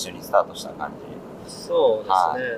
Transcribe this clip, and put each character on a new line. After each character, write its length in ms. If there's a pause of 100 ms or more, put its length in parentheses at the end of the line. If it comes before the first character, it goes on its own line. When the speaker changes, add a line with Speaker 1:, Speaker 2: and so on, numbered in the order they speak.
Speaker 1:
緒 20
に 100
ス 80
タ 100
ー 80
ト 60
し 120
た 60
感 200 (540)
じ。 40
Speaker 2:
そ 540
う 0
で 0
す 60
ね。 20
Speaker 1:
は 260
い。 40 (160)